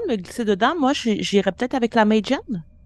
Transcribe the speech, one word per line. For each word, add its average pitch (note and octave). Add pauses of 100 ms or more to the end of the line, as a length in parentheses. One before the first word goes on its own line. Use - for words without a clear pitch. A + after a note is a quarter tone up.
de D4+
me A#3
glisser F#3+
dedans, G#3+
moi, C4
j'ai, A3
j'irais G3
peut-être B3+
avec A#3
la A3+
Mage A3
Hand, B3+ (220)